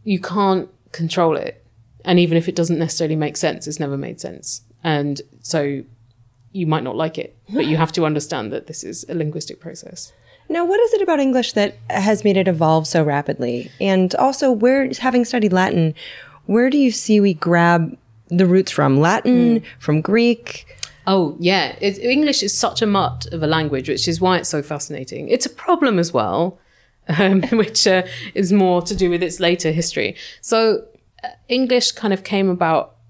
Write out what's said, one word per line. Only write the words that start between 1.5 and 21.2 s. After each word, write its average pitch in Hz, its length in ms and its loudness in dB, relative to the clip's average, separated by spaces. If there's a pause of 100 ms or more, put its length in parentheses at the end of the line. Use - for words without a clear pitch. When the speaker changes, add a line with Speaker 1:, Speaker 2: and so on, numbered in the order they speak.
Speaker 1:
And 180 140 4
even 165 200 4
if 165 100 0
it 165 80 -4
doesn't 170 220 0
necessarily 160 380 -2
make 151 200 -4
sense, - 300 -4
it's 151 140 -8
never 139 180 -6
made - 220 -10
sense. - 420 -12 (200)
And 143 380 -2 (220)
so 143 400 -4 (680)
you 180 140 -4
might 156 180 0
not 117 120 -6
like 160 220 -4
it, - 180 -12 (160)
but 233 140 0
you 156 100 0
have 160 160 0
to 165 140 0
understand 143 460 -4
that - 160 -8
this - 140 -12
is 113 260 -12
a 165 60 -8
linguistic 151 460 -8
process. - 520 -18 (360)
Speaker 2:
Now, 339 160 -2
what 392 160 2
is 466 140 2
it 403 80 2
about 330 180 2
English 254 320 0
that 208 240 0 (140)
has 208 340 0
made 196 140 4
it 190 100 2
evolve 160 380 2
so 165 160 2
rapidly? 139 680 -4 (120)
And 190 320 2
also, 269 360 2
where, 262 480 2
having 247 280 0
studied 214 260 0
Latin, 180 420 2 (520)
where 233 240 4
do 294 80 2
you 262 120 4
see 214 300 2
we 202 140 4
grab 170 600 2 (340)
the 180 180 4
roots 185 260 4
from? 139 260 2
Latin, 226 640 4
Speaker 1:
Mm. - 40 -8 (140)
Speaker 2:
from 151 220 0
Greek? 233 640 0 (420)
Speaker 1:
Oh, 180 320 2